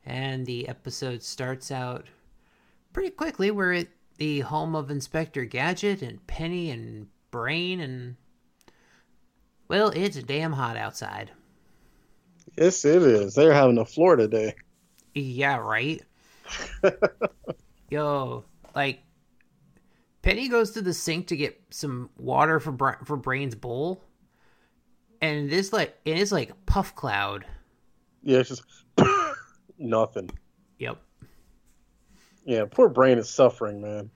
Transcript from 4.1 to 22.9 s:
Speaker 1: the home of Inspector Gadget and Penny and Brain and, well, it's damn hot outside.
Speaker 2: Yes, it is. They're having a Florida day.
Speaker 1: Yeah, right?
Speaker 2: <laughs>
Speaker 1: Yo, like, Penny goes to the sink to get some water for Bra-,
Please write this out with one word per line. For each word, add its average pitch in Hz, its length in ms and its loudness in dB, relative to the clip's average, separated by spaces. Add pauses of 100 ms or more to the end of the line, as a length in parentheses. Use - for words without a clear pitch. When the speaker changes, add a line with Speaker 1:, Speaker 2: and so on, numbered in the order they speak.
Speaker 1:
the 151 240 -2
home 156 340 -4
of 143 160 -4
Inspector 147 540 -6
Gadget 175 580 -2
and 113 240 -14
Penny 170 420 -6
and 113 380 -12 (240)
Brain 165 480 -4
and, 127 380 -10 (1500)
well, 202 280 2
it's 160 260 -4
damn 147 320 -4
hot 117 240 -4
outside. 104 540 -10 (1200)
Speaker 2:
Yes, 175 300 2
it 165 160 6
is. 104 320 4
They're 151 180 8
having 131 280 6
a 110 60 0
Florida 156 420 4
day. 107 260 -2 (600)
Speaker 1:
Yeah, 135 420 -2
right? 113 460 -4 (800)
Speaker 2:
<laughs> - 1040 -2
Speaker 1:
Yo, 139 560 -4 (300)
like, 139 260 -2 (1200)
Penny 214 260 0
goes 233 240 2
to 220 100 -8
the 180 120 -2
sink 170 340 -4
to 165 100 -4
get 143 320 -4
some 123 480 -8
water 139 420 2
for 156 120 -6
Bra-, 131 320 -2